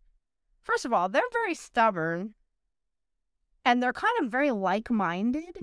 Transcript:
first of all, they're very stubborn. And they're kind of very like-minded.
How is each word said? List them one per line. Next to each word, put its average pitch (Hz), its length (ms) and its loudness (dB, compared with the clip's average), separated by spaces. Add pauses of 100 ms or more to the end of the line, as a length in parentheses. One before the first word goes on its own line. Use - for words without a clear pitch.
(640)
first 466 220 -2
of 247 80 -2
all, 185 160 2
they're 254 140 2 (100)
very 453 220 -2
stubborn. 190 800 0 (1300)
And 247 160 4
they're 247 120 0
kind 427 180 0 (100)
of 240 80 -2
very 269 200 2
like-minded. 214 1120 -2